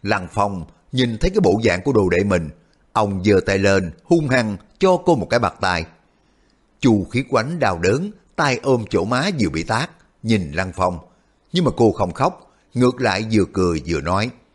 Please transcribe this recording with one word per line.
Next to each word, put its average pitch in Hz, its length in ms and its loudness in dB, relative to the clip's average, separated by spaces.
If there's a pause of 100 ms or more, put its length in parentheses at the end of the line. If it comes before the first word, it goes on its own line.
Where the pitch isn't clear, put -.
Lăng 101 300 -4
Phong 101 320 -2 (280)
nhìn 120 260 -2
thấy 180 120 0
cái 208 100 0
bộ 104 240 2
dạng 92 180 2
của 143 100 -2
đồ 101 160 2
đệ 87 160 2
mình, 90 240 0 (440)
ông 98 320 -2
giơ 98 220 6
tay 98 120 0
lên 98 320 2 (140)
hung 160 240 2
hăng 117 280 0 (220)
cho 185 180 4
cô 175 180 2
một 101 160 -2
cái 120 100 2
bạt 104 200 -2
tai. 90 240 -2 (960)
Chu 107 240 4
Khí 123 260 -4
Quánh 135 280 -2
đau 101 200 0
đớn, 123 320 0 (260)
tay 139 260 -2
ôm 127 280 0
chỗ 90 140 0
má 127 260 -2 (100)
vừa 92 80 0
bị 78 140 -6
tát, 117 280 -4 (320)
nhìn 98 300 0
Lăng 92 240 -4
Phong. 90 220 -2 (540)
Nhưng 175 120 0
mà 127 120 2
cô 113 160 4
không 90 200 -2
khóc, - 420 -4 (200)
ngược 123 260 2
lại 110 320 0
vừa 104 200 4
cười 87 340 0
vừa 80 140 -2
nói. 95 300 -2 (240)